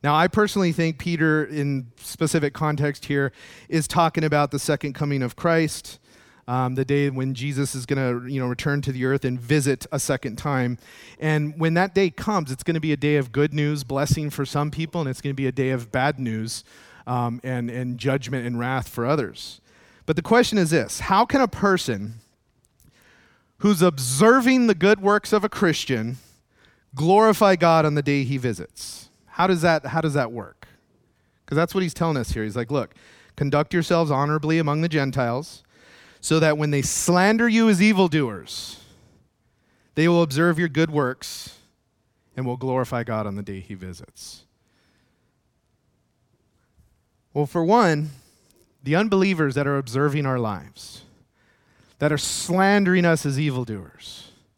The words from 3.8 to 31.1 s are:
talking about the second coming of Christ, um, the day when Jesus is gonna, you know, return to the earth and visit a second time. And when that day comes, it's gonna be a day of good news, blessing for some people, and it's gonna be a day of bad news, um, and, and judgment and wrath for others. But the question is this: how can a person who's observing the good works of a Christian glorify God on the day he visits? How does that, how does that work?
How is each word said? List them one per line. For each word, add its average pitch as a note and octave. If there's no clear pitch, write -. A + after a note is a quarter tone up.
talking E3
about D3
the C#3+
second D3
coming C#3+
of B2
Christ, E3
um, B2+
the C3
day C#3+
when C3
Jesus C3+
is B2+
gonna, B2
you C3+
know, B2+
return C#3+
to C3+
the B2+
earth C3+
and B2+
visit C3
a D3+
second B2+
time. B2+
And D3+
when E3
that F#3
day F#3+
comes, E3
it's C3
gonna E3
be D#3
a D3
day D3
of B2+
good D3
news, D3
blessing C#3
for C#3
some D3
people, D#3+
and C#3+
it's B2+
gonna C#3
be C3+
a C3
day C3
of A#2+
bad C3+
news, A2+
um, A#2+
and, B2+
and B2
judgment C3
and A#2+
wrath B2
for A#2
others. C3
But D#3
the -
question E3
is E3
this: D3
how G3
can C4+
a B3
person A2+
who's G3
observing G#3
the G#3+
good G3
works G3+
of G3+
a G#3+
Christian B2+
glorify G3
God D#3+
on D3
the D3
day C#3+
he C3+
visits? -
How F3
does F#3
that, D#3+
how D3
does D3+
that B2
work? -